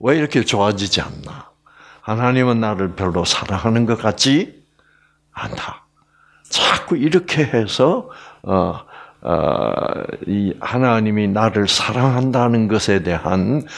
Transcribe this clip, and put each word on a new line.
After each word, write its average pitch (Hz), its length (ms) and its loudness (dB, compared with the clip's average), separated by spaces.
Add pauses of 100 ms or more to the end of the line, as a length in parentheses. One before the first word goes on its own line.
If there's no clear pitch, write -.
왜 139 160 2
이렇게 151 280 2
좋아지지 101 560 0
않나? 71 500 -12 (500)
하나님은 123 600 2
나를 98 360 -2
별로 90 280 0
사랑하는 113 640 0
것 113 120 0
같지 135 680 0 (680)
않다. - 520 -12 (640)
자꾸 - 480 -2
이렇게 156 480 2
해서, 131 680 0 (320)
어, 90 380 0 (420)
어, 76 500 0 (540)
이 101 340 0
하나님이 110 680 2
나를 104 400 2
사랑한다는 123 1000 2
것에 101 340 2
대한 92 640 0 (120)